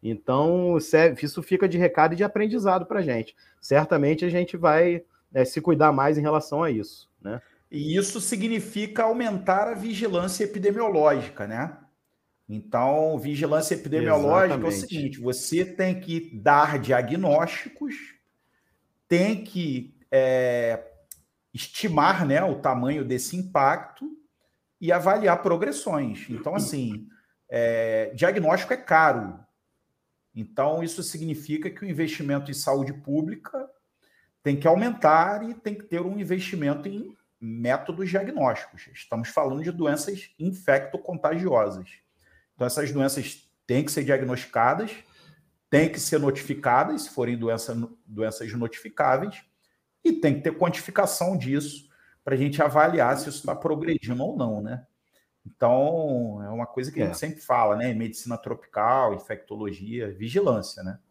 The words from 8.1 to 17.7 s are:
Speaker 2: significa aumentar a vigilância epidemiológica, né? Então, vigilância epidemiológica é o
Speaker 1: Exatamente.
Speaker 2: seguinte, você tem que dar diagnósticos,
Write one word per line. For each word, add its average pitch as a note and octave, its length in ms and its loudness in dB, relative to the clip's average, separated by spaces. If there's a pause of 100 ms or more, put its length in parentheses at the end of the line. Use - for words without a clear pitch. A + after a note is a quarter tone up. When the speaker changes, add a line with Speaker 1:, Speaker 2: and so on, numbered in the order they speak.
Speaker 2:
significa G#3+ 840 -4
aumentar G#3+ 680 0
a A#3 40 -6
vigilância G3 720 -2
epidemiológica, F#3 1000 2
né? A#2+ 300 -6 (680)
Então, C3+ 720 0
vigilância D3 560 0
epidemiológica D#3 800 4
é B2 100 -2
o - 40 0
Speaker 1:
Exatamente. - 120 -2
Speaker 2:
seguinte, C#3+ 400 -6
você B2+ 460 -2
tem F#3 340 -2
que E3 340 -8
dar C#3+ 460 4
diagnósticos, D3+ 1120 0 (1120)